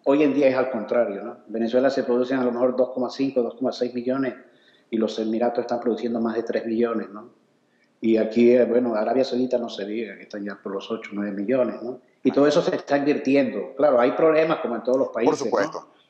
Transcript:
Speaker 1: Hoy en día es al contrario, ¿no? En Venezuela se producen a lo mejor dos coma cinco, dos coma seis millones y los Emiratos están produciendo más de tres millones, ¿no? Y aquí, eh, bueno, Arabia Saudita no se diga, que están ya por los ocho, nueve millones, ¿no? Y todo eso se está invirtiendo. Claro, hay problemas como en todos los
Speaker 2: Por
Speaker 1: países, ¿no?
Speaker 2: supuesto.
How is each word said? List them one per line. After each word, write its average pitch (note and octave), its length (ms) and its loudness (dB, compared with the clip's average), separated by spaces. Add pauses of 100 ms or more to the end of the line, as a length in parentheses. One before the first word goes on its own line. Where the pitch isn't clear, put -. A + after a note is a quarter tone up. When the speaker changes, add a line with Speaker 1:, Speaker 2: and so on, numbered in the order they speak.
Speaker 1:
Hoy C#3+ 180 4
en C#3 100 4
día C3+ 140 4
es C3 80 4
al B2+ 160 0
contrario, G#2+ 520 -2
¿no? - 80 -10 (160)
En G#2 60 -12
Venezuela A#2 360 2
se C3 140 -2
producen B2 360 0
a B2+ 40 0
lo B2 80 0
mejor B2 240 0
dos B2+ 180 0
coma B2+ 160 -4
cinco, C3+ 320 -2
dos A2+ 140 -4
coma B2+ 160 -2
seis A#2+ 220 -4
millones B2+ 400 -2 (560)
y A2+ 80 -2
los G#2+ 220 0
Emiratos A2+ 420 0
están A#2+ 180 -4
produciendo A#2 400 -2
más A2+ 160 -2
de A#2 80 0
tres A2 220 -4
millones, A2+ 440 -2
¿no? G#2+ 200 -18 (720)
Y A2+ 140 4
aquí, A#2 340 4
eh, B2 140 6
bueno, A#2 300 0
Arabia A#2 280 0
Saudita B2 360 -2
no A#2 100 -6
se G2+ 160 -8
diga, G#2 320 -8
que - 60 -20
están G#2 200 -12
ya G2+ 120 -8
por G2 180 -12
los F#2+ 160 -10
ocho, A2 240 -8
nueve G2+ 180 -6
millones, A2 520 -2
¿no? A#2+ 180 -10 (220)
Y C3 80 2
todo C#3+ 160 4
eso E3 140 4
se - 140 -2
está - 220 -2
invirtiendo. C3+ 800 0
Claro, C#3 240 4
hay C3 120 4
problemas D#3 440 4
como A#2 180 -4
en G#2+ 80 -8
todos B2+ 140 0
los C3+ 120 0
Speaker 2:
Por A2+ 140 -4
Speaker 1:
países, D3 160 2
¿no? C#3 60 -6
Speaker 2:
supuesto. G2+ 420 -2 (220)